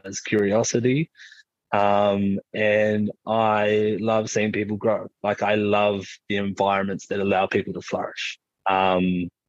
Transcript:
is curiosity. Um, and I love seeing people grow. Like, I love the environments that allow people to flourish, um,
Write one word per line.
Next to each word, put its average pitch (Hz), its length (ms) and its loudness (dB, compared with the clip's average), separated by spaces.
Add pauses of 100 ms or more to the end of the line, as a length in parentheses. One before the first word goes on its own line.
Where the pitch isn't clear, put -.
is 98 160 -10
curiosity. 117 880 0 (640)
Um, 101 680 2 (160)
and 107 560 2 (160)
I 107 760 2
love 110 300 0
seeing 107 220 0
people 104 240 -2
grow. 104 320 0 (140)
Like, 104 200 -2
I 104 140 2
love 104 500 2 (220)
the 101 80 -2
environments 98 720 -2
that 98 120 -4
allow 98 260 2
people 98 280 -2
to 90 80 -10
flourish, - 560 -8 (320)
um, 92 580 2 (200)